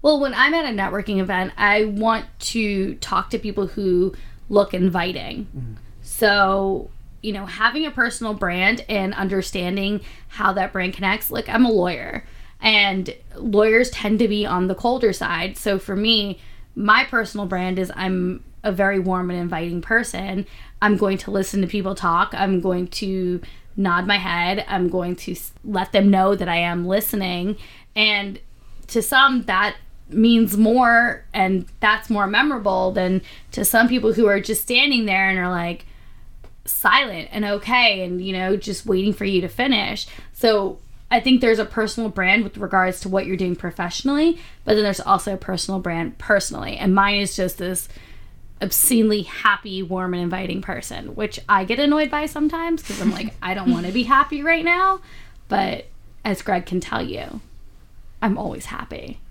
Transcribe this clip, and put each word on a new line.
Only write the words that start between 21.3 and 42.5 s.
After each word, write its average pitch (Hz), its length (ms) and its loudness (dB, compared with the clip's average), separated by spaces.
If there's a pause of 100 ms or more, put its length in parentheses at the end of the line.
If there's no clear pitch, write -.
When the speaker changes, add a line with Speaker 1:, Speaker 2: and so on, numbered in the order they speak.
Speaker 1:
listen 202 300 0
to 180 60 0
people 196 260 -2
talk. 180 400 0
I'm 190 280 0
going 180 260 0
to 185 540 -4 (340)
nod 185 320 2
my 202 100 2
head. 180 500 -2
I'm 185 200 0
going 175 300 -2
to - 160 -8
s-, - 180 -12 (140)
let 196 260 -4
them 202 180 6
know 196 260 6
that 180 120 -4
I 170 100 0
am 175 300 0
listening. 190 720 -2 (400)
And 202 420 2 (480)
to 226 140 0
some, 262 420 4
that 196 320 0 (340)
means 220 480 4
more, 233 640 6 (100)
and 190 320 2 (160)
that's 214 280 2
more 208 180 2
memorable 202 640 2
than 190 300 2 (300)
to - 120 -4
some 233 240 4
people 226 260 2
who 220 120 4
are 202 140 4
just 208 240 -4
standing 247 420 2
there 190 240 2
and 190 100 0
are, 180 120 0
like, 175 340 -4 (800)
silent 208 680 0
and 214 140 -2
okay 208 580 2
and, 180 180 -4
you 190 120 -4
know, 185 240 0
just 190 280 -6
waiting 190 280 2
for - 120 -4
you 196 160 2
to 180 60 -4
finish. 220 600 -2 (260)
So 202 460 2 (320)
I 240 80 6
think 254 220 6
there's 226 180 4
a 214 60 0
personal 220 440 -2
brand 190 340 2
with 202 140 -8